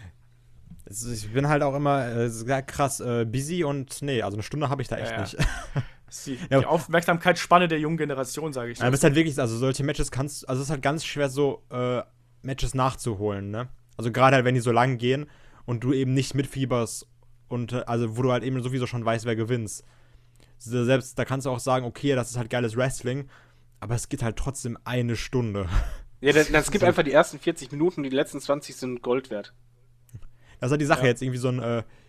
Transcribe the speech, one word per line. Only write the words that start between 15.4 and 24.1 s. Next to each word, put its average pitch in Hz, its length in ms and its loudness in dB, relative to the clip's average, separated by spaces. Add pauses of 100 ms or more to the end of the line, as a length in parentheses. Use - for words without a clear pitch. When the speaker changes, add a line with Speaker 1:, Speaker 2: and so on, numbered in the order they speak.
Speaker 1:
und 117 200 -4
du 139 80 2
eben 131 200 0
nicht 135 220 0
mitfieberst 127 720 -2 (400)
und, 120 260 -4
äh, 120 140 -2
also 117 300 -2
wo 123 40 0
du 131 100 4
halt 123 120 0
eben 131 180 -2
sowieso 127 260 -2
schon 120 180 -6
weißt, 113 200 0
wer 117 100 0
gewinnt. 113 340 -2 (880)
Se-, 120 280 -2
selbst 127 320 2
da 123 80 0
kannst 131 220 -4
du - 20 -2
auch 123 100 -2
sagen, 127 260 0
okay, 139 280 0
das 120 160 0
ist 120 80 -6
halt 117 140 -4
geiles 120 260 0
Wrestling, 127 500 -2 (520)
aber 107 160 -2
es - 140 -4
geht 135 120 -4